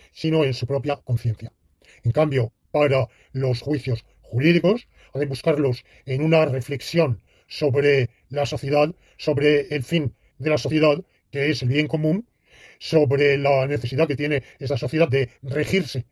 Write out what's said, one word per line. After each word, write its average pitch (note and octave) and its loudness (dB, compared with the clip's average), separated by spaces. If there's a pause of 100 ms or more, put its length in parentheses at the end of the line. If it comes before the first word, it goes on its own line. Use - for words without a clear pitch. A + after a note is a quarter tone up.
(120)
sino D#3+ 2
en C3 0
su B2 -8
propia C#3 -4
conciencia. A#2 -6 (500)
En A#2 -2
cambio, C#3 0 (160)
para C3+ 2 (240)
los C3 -2
juicios C3+ -4 (160)
jurídicos, E3+ 2 (240)
ha C3+ -6
de C#3+ -2
buscarlos C#3 -2 (220)
en C3+ -4
una D#3 4
reflexión C3+ -2 (260)
sobre C#3+ 2 (220)
la C#3+ -2
sociedad, D3 0 (240)
sobre D3 0
el C#3+ -2
fin D3+ -2 (240)
de C#3+ -4
la D3+ 2
sociedad, D3+ 2 (260)
que C#3+ -2
es - -4
el B2+ -2
bien D3 0
común, D#3 -2 (520)
sobre C#3+ 2
la C#3 2
necesidad C#3 -2
que C#3+ -2
tiene D3 -2 (160)
esa B2 -4
sociedad D#3 0
de C3 0 (140)
regirse C3+ -4